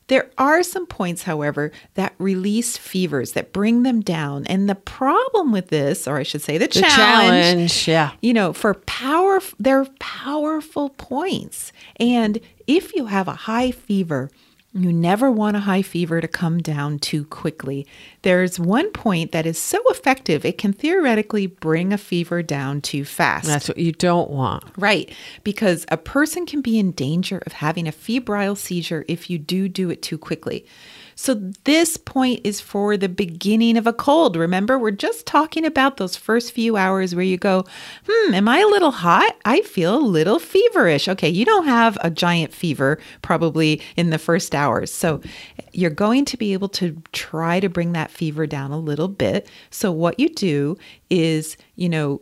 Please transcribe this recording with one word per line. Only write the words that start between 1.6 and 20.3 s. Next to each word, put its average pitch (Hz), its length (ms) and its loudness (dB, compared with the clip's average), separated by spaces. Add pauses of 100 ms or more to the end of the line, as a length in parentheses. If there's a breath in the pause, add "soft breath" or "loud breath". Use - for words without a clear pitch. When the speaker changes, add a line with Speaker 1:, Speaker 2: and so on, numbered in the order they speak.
Speaker 1:
that - 220 -2
release 196 600 -2
fevers, 147 560 -2
that - 200 -6
bring 226 300 2
them 240 180 2
down. 147 460 -4
And 196 220 0
the 196 60 0
problem 359 800 0
with 185 160 -2
this, 147 400 0
or 147 80 -2
I 131 60 -2
should 147 180 -6
say 156 160 -2
the 254 100 2
Speaker 2:
The - 140 2
Speaker 1:
challenge, 311 140 6
Speaker 2:
challenge, 180 920 4
yeah. 160 240 2 (100)
Speaker 1:
you 240 120 2
know, 196 180 2
for 208 220 0 (120)
power, 359 540 0 (200)
they're 269 260 4 (140)
powerful 302 920 -4
points. - 800 -6 (260 loud breath)
And 226 420 2 (280 soft breath)
if 359 260 2
you 302 120 -2
have 196 240 -2
a - 40 -6 (160)
high 247 220 0
fever, 165 580 -2 (440 soft breath)
you 180 200 0
never 190 360 2
want 208 280 0
a 202 40 -2
high 196 200 0
fever 170 400 -2
to 160 80 -4
come 170 320 -2
down 147 360 -4
too 147 280 -4
quickly. 139 600 -8 (360 loud breath)
There's 180 360 2
one 214 340 0
point 170 420 -2
that 160 120 -2
is 165 140 -4
so - 280 -2
effective, 269 580 0